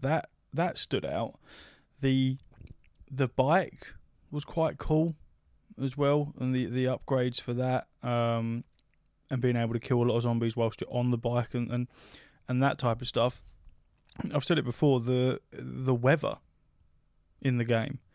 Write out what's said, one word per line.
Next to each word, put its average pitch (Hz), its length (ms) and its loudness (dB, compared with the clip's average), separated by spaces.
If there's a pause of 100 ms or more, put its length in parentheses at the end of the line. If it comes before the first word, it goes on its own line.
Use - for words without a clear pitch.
that, 147 300 -2 (240)
that 170 240 -2
stood - 260 -2
out. 90 340 -4 (600)
The, 131 380 2 (720)
the 135 160 0
bike 151 600 0 (420)
was 147 140 -6
quite 160 340 -2
cool 156 380 2 (640)
as 131 140 -2
well, 143 420 2
and 127 160 -2
the, 127 120 0
the 127 200 -2
upgrades 127 540 0
for 120 140 -6
that, 127 320 -2 (160)
um, 117 600 0 (680)
and 127 100 -2
being 123 160 2
able 117 180 0
to 117 60 0
kill 120 220 2
a - 20 4
lot 120 120 4
of 117 80 0
zombies 117 320 0
whilst 113 240 0
you're - 120 -10
on 123 180 0
the 120 80 2
bike 120 360 0
and, 120 160 -2
and, 123 160 -2 (600)
and 127 140 0
that 139 160 2
type 117 220 0
of 123 80 -10
stuff. 120 360 0 (880)
I've 143 100 0
said 165 140 2
it 127 60 0
before, 127 360 2
the, 127 400 0 (120)
the 127 420 -2
weather 123 440 2 (1040)
in 123 180 2
the 117 60 2
game, 117 360 0 (140)